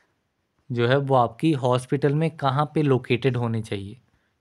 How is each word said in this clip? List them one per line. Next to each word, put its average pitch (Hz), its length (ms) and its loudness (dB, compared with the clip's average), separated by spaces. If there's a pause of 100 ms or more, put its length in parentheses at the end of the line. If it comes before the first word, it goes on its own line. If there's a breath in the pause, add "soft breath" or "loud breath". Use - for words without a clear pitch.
(720 soft breath)
जो 120 160 2
है 131 100 4
वो 135 180 0
आपकी 127 380 2
हॉस्पिटल 127 600 0
में 156 180 0
कहाँ 143 440 -2
पे 160 60 0
लोकेटेड 127 560 0
होनी 113 240 -2
चाहिए, 101 380 -10 (420)